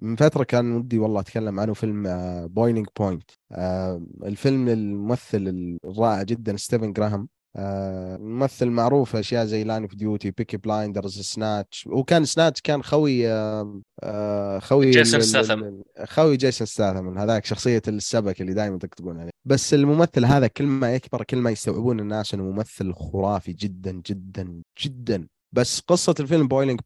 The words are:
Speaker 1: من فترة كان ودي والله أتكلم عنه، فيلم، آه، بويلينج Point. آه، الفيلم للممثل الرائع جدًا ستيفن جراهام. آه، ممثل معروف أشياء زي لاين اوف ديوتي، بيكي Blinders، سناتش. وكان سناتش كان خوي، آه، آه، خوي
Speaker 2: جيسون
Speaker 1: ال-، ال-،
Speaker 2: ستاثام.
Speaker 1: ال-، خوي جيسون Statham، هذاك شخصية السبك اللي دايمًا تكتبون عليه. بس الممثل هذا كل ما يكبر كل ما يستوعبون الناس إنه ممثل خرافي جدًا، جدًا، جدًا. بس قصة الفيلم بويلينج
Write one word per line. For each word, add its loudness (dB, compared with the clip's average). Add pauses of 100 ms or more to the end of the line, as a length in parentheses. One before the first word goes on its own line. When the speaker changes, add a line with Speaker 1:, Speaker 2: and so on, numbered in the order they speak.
Speaker 1:
من -4
فترة 4
كان 0
ودي 0
والله 0
أتكلم -4
عنه، 0
فيلم، -4
آه، -6
بويلينج 2 (120)
Point. -2 (220)
آه، -4 (160)
الفيلم 0
للممثل -2
الرائع 0
جدًا -4
ستيفن -2
جراهام. -2 (280)
آه، -6
ممثل -2
معروف 2
أشياء 0
زي -2
لاين -2
اوف -10
ديوتي، -2
بيكي -6
Blinders، -4
سناتش. -6
وكان 2
سناتش 2
كان -2
خوي، 2
آه، -4 (220)
آه، -4
خوي 6
Speaker 2:
جيسون 8
Speaker 1:
ال-، 4
ال-، 4
Speaker 2:
ستاثام. 2
Speaker 1:
ال-، -14
خوي 6
جيسون 0
Statham، -2
هذاك 0
شخصية 0
السبك -2
اللي -4
دايمًا -2
تكتبون -12
عليه. -12 (140)
بس 2
الممثل 4
هذا 6
كل -2
ما 0
يكبر -4
كل -4
ما 2
يستوعبون -2
الناس -4
إنه -4
ممثل -4
خرافي -2
جدًا، -8
جدًا، -8 (200)
جدًا. -4 (260)
بس 0
قصة 2
الفيلم 2
بويلينج 0